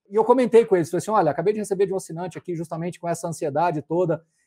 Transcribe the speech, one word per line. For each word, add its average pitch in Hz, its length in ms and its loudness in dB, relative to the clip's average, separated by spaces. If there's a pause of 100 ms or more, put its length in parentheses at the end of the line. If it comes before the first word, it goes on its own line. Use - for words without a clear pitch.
e 196 60 -10
eu 220 100 4
comentei 233 400 6
com 196 120 2
eles, 165 120 0
falei 180 100 -2
assim, 180 120 -4
"Olha, 180 220 4
acabei 175 200 0
de 214 60 -6
receber 202 280 -2
de 180 60 -6
um 190 40 -2
assinante 175 420 -8
aqui 175 160 -8
justamente 165 460 -8
com 170 80 -8
essa 170 180 -4
ansiedade 156 560 -2
toda, 165 420 -2 (220)